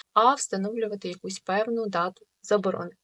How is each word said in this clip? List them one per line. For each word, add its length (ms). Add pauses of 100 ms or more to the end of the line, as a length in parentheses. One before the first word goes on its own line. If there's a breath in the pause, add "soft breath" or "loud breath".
(120 loud breath)
а 220
встановлювати 760
якусь 300
певну 480
дату 400 (160)
заборони. 480 (140)